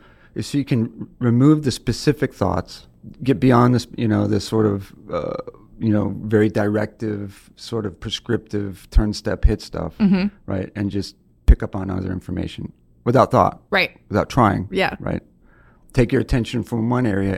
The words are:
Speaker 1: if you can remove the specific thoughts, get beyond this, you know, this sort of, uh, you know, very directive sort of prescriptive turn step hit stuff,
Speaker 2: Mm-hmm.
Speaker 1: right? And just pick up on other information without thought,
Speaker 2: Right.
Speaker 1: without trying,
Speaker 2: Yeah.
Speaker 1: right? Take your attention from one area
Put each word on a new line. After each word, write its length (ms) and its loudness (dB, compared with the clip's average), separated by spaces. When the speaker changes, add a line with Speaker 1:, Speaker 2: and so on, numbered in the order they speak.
Speaker 1:
if 180 -8
you 100 0
can 460 -2
remove 440 4
the 80 0
specific 600 -2
thoughts, 540 -4
get 160 2
beyond 360 6
this, 120 -2
you 100 -2
know, 200 2
this 180 -2
sort 200 0
of, 280 -2
uh, 220 -4
you 100 -2
know, 320 0
very 260 2
directive 1080 -4
sort 320 -8
of 120 -14
prescriptive 920 -6
turn 220 4
step 300 -6
hit 180 2
stuff, 360 -10
Speaker 2:
Mm-hmm. 300 2
Speaker 1:
right? 300 -6
And 160 -4
just 240 -6
pick 160 8
up 120 -8
on 140 -8
other 220 -6
information 600 -8
without 280 4
thought, 300 2
Speaker 2:
Right. 260 -2
Speaker 1:
without 220 0
trying, 420 2
Speaker 2:
Yeah. 280 -2
Speaker 1:
right? 220 -6
Take 180 2
your 100 2
attention 420 -2
from 260 -4
one 180 0
area 300 0